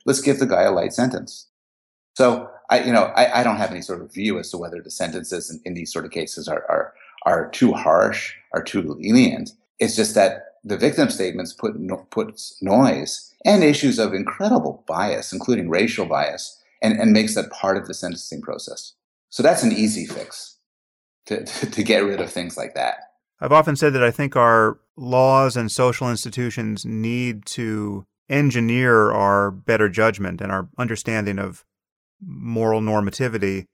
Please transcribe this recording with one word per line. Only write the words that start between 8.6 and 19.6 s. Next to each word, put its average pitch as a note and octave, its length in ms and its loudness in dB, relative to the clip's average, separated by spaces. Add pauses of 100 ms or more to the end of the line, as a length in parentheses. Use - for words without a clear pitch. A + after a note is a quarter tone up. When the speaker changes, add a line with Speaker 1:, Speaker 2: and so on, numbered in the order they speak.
Speaker 1:
too G2+ 180 -4
lenient. F#2+ 680 2 (260)
It's A2+ 180 -2
just G#2+ 200 0
that G2 300 2 (180)
the G2+ 140 -6
victim C#3 320 2
statements F2 440 -6
put - 260 -6
no-, F#2 320 -8
puts - 500 -8
noise G#2 720 2 (120)
and G3 180 6
issues C#3+ 360 4
of G2 160 0
incredible - 720 -2
bias, F2+ 440 -4
including F#2 380 -2
racial F2+ 380 0
bias, D2 520 -4 (220)
and, A2 180 0
and A2 140 6
makes G#2+ 220 2
that - 160 -4
part G2 260 -2
of F#2 100 -10
the E2+ 60 -10
sentencing - 480 -10
process. - 520 -12 (360)
So - 140 -4
that's D#3+ 200 4